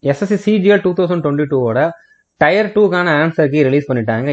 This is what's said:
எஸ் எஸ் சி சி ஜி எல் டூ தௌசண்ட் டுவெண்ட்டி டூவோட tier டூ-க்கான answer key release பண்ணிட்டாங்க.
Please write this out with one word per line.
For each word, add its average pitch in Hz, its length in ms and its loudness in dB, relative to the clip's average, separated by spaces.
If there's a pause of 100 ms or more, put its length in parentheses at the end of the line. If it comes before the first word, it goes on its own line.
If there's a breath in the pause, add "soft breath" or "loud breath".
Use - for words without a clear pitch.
எஸ் 139 200 -2
எஸ் 196 80 -4
சி 208 60 -2
சி 208 220 -2
ஜி 190 120 2
எல் 202 120 2
டூ 185 100 0
தௌசண்ட் 170 320 -2
டுவெண்ட்டி 147 220 -2
டூவோட 123 320 -2 (600 soft breath)
tier 190 300 2
டூ-க்கான 180 440 2
answer 156 360 0
key 147 120 0
release 139 260 0
பண்ணிட்டாங்க. 117 440 -2